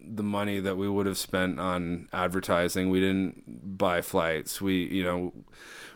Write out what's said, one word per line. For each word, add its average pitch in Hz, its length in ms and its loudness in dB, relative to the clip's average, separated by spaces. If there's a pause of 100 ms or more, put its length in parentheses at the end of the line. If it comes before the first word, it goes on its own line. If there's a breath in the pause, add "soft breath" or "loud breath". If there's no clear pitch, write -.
the 104 220 -6
money 101 380 0
that 95 160 0
we 98 120 0
would 101 180 2
have 95 120 0
spent 92 400 0
on 87 540 -2
advertising. 90 800 2
We 92 100 6
didn't 95 760 -2
buy 90 240 4
flights. 82 600 0
We, 92 240 2
you 95 180 0
know, 90 300 0 (640 loud breath)